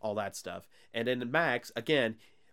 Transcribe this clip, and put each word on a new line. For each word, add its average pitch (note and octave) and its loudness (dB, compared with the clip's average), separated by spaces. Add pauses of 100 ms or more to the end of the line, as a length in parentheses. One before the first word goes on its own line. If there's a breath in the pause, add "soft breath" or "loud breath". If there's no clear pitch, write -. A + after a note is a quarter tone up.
all G#2+ -2
that G#2 -4
stuff. F2 -10 (260 soft breath)
And A#2 0
then B2 0
Max, C#3 2
again, A#2+ 2 (340 soft breath)